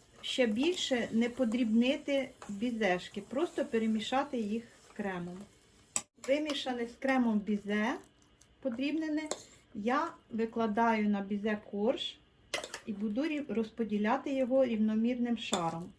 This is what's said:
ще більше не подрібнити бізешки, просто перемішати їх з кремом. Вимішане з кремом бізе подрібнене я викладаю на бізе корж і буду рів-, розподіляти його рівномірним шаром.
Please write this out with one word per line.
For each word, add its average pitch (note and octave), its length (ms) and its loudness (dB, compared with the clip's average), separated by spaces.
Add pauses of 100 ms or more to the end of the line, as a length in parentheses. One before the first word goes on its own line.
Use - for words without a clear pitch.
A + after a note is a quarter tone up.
(200)
ще - 260 2
більше B3 680 0
не A#3 160 2
подрібнити B3+ 1000 2 (180)
бізешки, G3+ 800 -2
просто D4+ 360 -2
перемішати A3+ 760 0
їх A3+ 260 -2 (200)
з - 120 -20
кремом. F3+ 420 -6 (880)
Вимішане C#4 580 0
з A#3 120 -12
кремом B3 400 4
бізе G#3 560 0 (680)
подрібнене D4+ 640 -2 (520)
я C4+ 380 0 (180)
викладаю A3+ 800 2
на G3+ 120 2
бізе G#3 380 -2 (120)
корж A3 460 -2 (720)
і A3+ 40 -6
буду G#3+ 340 -2
рів-, D4 220 -4
розподіляти A3 880 0
його C4 300 4
рівномірним A#3 760 2
шаром. E3+ 600 -2